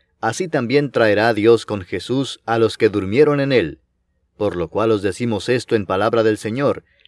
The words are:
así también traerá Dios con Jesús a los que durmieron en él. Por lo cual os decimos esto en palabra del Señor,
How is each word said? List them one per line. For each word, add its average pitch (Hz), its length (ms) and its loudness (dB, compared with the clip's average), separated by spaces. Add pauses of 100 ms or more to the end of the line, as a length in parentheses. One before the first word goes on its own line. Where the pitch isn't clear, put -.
(200)
así 113 280 -4
también 135 440 -2
traerá 110 420 2
Dios 110 320 4
con 104 160 -6
Jesús 120 640 -6
a 113 120 -2
los 113 200 0
que 110 120 4
durmieron 117 500 0
en 139 100 -2
él. 92 300 0 (560)
Por 101 180 -2
lo 85 140 -4
cual 110 240 0
os 104 100 0
decimos 104 460 -4
esto 120 260 -2
en 104 120 0
palabra 110 360 0
del 110 160 2
Señor, 117 460 -4 (240)